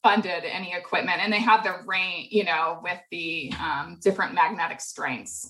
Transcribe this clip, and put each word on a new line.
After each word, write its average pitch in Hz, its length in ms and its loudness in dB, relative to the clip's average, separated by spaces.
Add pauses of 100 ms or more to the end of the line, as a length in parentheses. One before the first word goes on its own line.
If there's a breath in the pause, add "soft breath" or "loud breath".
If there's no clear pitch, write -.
funded 202 420 4
any 180 300 -6
equipment, 175 480 0
and 214 100 0
they 208 60 2
have 220 240 6
the - 140 -2 (100)
range, 185 460 -2
you 208 120 4
know, 165 380 0
with 180 160 -4 (140)
the, 165 480 -6
um, 156 420 -4
different 190 320 2
magnetic 165 460 2
strengths. - 680 -8